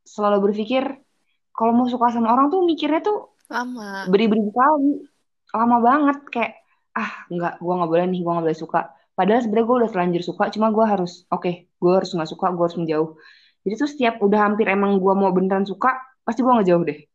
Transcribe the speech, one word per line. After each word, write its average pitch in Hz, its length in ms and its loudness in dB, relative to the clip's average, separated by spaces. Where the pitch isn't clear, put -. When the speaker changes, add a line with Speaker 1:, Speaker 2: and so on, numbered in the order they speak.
Speaker 1:
selalu 208 500 0
berpikir 220 320 -2
kalau 233 180 0
mau 247 140 2
suka 240 240 0
sama 226 240 0
orang 277 160 2
tuh 381 120 0
mikirnya 311 380 0
tuh 415 300 -4
Speaker 2:
Lama. 226 580 -8
Speaker 1:
beribu-ribu 208 460 2
kali, 285 540 0
lama 240 300 2
banget, 277 380 2
kayak, - 240 -4
"Ah, 214 340 -10
nggak, 175 320 -6
gue 175 160 -4
nggak 170 160 -2
boleh 165 160 2
nih, 185 140 -2
gue 170 120 -2
nggak 165 140 -2
boleh 156 120 -2
suka." 165 220 -4
Padahal 202 280 2
sebenarnya 226 280 0
gue 254 100 4
udah 226 140 2
terlanjur 175 320 0
suka, 180 260 -4
cuma 214 200 -2
gue 214 140 2
harus, 190 280 -2
"Oke, 175 440 -6
gue 180 200 2
harus 185 200 2
nggak 160 160 -4
suka, - 220 -6
gue 175 140 -2
harus 170 140 -4
menjauh." 160 320 -2
Jadi 196 140 -4
tuh 285 120 -2
setiap 233 320 0
udah 202 220 4
hampir 208 260 2
emang 202 300 2
gue 190 140 2
mau 196 180 2
beneran 190 340 0
suka, 247 320 -2
pasti 233 160 -4
gue 247 120 4
ngejauh 180 300 4
deh. 151 160 -4